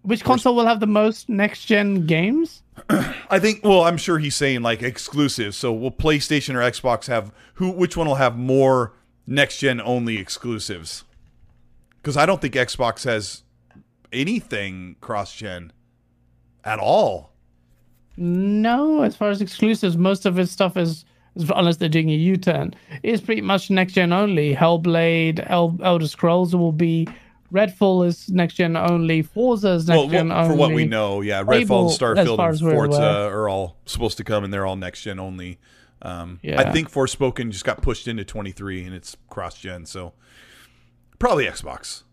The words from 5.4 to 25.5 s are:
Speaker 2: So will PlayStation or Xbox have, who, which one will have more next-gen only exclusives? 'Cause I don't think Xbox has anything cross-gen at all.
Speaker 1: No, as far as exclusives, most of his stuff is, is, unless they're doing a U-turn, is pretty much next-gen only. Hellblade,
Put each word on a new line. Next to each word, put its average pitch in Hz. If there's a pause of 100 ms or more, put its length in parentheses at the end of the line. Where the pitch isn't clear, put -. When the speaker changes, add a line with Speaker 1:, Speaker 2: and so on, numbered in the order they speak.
Speaker 2:
So 123
will 117
PlayStation 147
or 123
Xbox 120
have, 107 (220)
who, 185
which 185
one 165
will 139
have 123
more 131 (320)
next-gen 135
only 117
exclusives? 98 (1000)
'Cause 143
I 147
don't 185
think 139
Xbox 123
has 110 (720)
anything 101
cross-gen 95 (920)
at 107
all. 107 (840)
Speaker 1:
No, 214
as 208
far 208
as 202
exclusives, 202
most 190
of 185
his 180
stuff 190
is, 165 (300)
is, 165
unless 170
they're 170
doing 160
a 151
U-turn, 170 (280)
is 220
pretty 220
much 190
next-gen 185
only. 175
Hellblade, 165